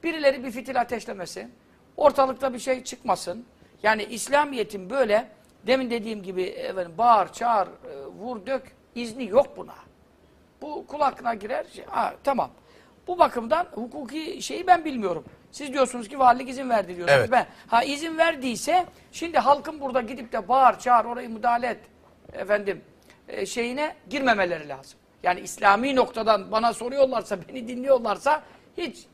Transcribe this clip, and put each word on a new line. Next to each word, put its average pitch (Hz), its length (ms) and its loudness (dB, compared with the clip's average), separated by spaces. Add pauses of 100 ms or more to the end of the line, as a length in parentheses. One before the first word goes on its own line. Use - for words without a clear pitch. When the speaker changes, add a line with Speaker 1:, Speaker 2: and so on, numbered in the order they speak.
Speaker 1:
Birileri 285 400 2
bir 262 80 -8
fitil 247 300 -4
ateşlemesin. 220 680 -8 (460)
Ortalıkta 262 560 4
bir 247 60 -10
şey 254 240 -2
çıkmasın. 214 600 -4 (380)
Yani 214 200 4
İslamiyet'in 240 880 -2
böyle 233 380 2 (400)
demin 254 220 2
dediğim 220 340 -6
gibi 185 200 -4
efendim, 180 540 -6
bağır, 214 360 4
çağır, 208 340 0
e, 143 380 -16 (140)
vur, 220 260 -8
dök 262 180 -4 (320)
izni 233 320 -8
yok 226 300 4
buna. - 180 -16 (880)
Bu 302 260 -8
kul 294 120 -10
hakkına 247 340 0
girer. 220 320 -6 (100)
Şey, - 100 -16
ha, 240 280 -2 (100)
tamam. 226 260 0 (580)
Bu 359 120 -6
bakımdan 240 540 2
hukuki 277 680 -10
şeyi 330 260 -6
ben 339 180 6
bilmiyorum. 214 380 -4 (280)
Siz 277 220 -10
diyorsunuz 247 360 -2
ki 277 100 -12
valilik 254 300 4
izin 262 200 -8
verdi 190 260 0
diyorsunuz. 143 240 6
Speaker 2:
Evet. 107 120 2
Speaker 1:
Ben, 240 160 4 (200)
ha, 233 160 4
izin 294 340 -4
verdiyse 320 680 0 (260)
şimdi 320 280 -2
halkın 285 400 2
burada 262 220 -2
gidip 233 300 -10
de 214 160 -6
bağır, 247 320 6
çağır, 240 260 4
orayı 240 240 -8
müdahale 240 380 0
et 226 100 -4 (560)
efendim, 107 480 -2 (460)
e, - 180 -6
şeyine 247 500 -4 (140)
girmemeleri 196 580 0
lazım. 135 320 -16 (240)
Yani 180 160 0
İslami 214 560 2
noktadan 214 560 2
bana 226 220 2
soruyorlarsa, 240 640 0 (120)
beni 247 180 -10
dinliyorlarsa 254 760 2 (340)
hiç 330 360 -8